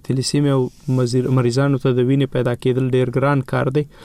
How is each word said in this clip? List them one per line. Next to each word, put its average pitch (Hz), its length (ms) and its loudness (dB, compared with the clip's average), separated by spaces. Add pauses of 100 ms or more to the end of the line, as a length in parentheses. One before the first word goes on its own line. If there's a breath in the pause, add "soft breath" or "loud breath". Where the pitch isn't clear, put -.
تیلیسیمیا 139 480 0 (320)
مزیر-، 127 420 0
مریضانو 131 480 2
ته 131 140 0
د 123 160 2
وینې 139 180 2
پیدا 127 280 -2
کېدل 131 360 -2
ډېر 127 200 2
ګران 135 300 0
کار 131 280 -2
دی.» 143 160 0 (200 loud breath)